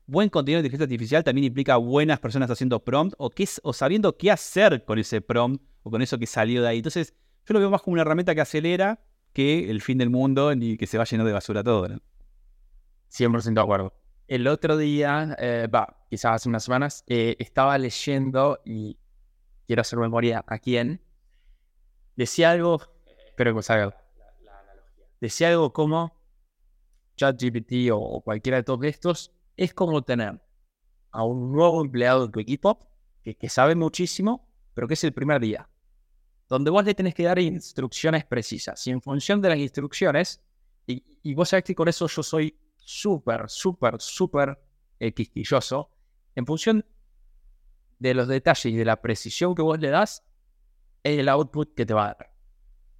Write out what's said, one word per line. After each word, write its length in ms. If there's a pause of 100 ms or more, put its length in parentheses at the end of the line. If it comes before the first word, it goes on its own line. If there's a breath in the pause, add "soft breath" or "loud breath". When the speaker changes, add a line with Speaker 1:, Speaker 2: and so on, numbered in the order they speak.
Speaker 1:
buen 220
contenido 280
de 100
inteligencia 180
artificial 380
también 220
implica 320
buenas 420
personas 300
haciendo 340
prompt 340
o, 120
qué 140
s-, 200
o 100
sabiendo 440
qué 140
hacer 540
con 120
ese 220
prompt 440 (200)
o 80
con 100
eso 160
que 80
salió 360
de 80
ahí. 80
Entonces, 360 (320)
yo 80
lo 60
veo 100
más 120
como 120
una 100
herramienta 300
que 80
acelera 640 (300)
que 360
el 120
fin 160
del 120
mundo 460
ni 220
que 100
se 100
va 60
a 40
llenar 200
de 60
basura 300
todo, 260
¿no? 120 (1080)
Speaker 2:
Cien 220
por 100
ciento 180
de 40
acuerdo. 300 (340)
El 200
otro 300
día, 640
eh, 280
va, 420
quizás 260
hace 140
unas 140
semanas, 440
eh, 320
estaba 380
leyendo, 840
y 340 (680)
quiero 140
hacer 180
memoria 480
a 120
quién, 420 (1120)
decía 360
algo, 300 (440)
espero 300
que 60
salga 240
la, 80 (500)
la 160
analogía, 460 (160)
decía 280
algo 220
como, 480 (960)
Chat 260
G 120
P 80
T 300
o, 80
o 220
cualquiera 360
de 60
todos 220
estos, 460 (240)
es 180
como 280
tener 400 (720)
a 120
un 280
nuevo 300
empleado 440
en 60
tu 80
equipo 400 (420)
que, 140
que 120
sabe 280
muchísimo, 720 (240)
pero 140
que 80
es 80
el 100
primer 260
día, 300 (800)
donde 220
vos 120
le 100
tenés 200
que 100
dar 160
instrucciones 840
precisas. 600
Y 40
en 100
función 400
de 80
las 80
instrucciones, 840 (460)
y, 160 (180)
y 140
vos 140
sabés 140
que 120
con 120
eso 200
yo 160
soy 340 (200)
súper, 720
súper, 500
súper, 600 (400)
eh, 140
quisquilloso, 800 (440)
en 100
función 400 (1120)
de 160
los 140
detalles 380
y 100
de 100
la 160
precisión 540
que 60
vos 180
le 100
das, 340 (800)
es 180
el 100
output 460
que 100
te 80
va 120
a 20
dar. 260 (680)